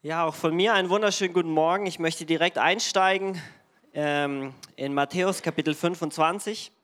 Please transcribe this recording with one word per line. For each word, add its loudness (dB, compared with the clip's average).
Ja, 0
auch -2
von 0
mir 4
einen 2
wunderschönen 0
guten 2
Morgen. 2
Ich -6
möchte -2
direkt 2
einsteigen, 2
ähm, -2
in -6
Matthäus 0
Kapitel -2
fünfundzwanzig -2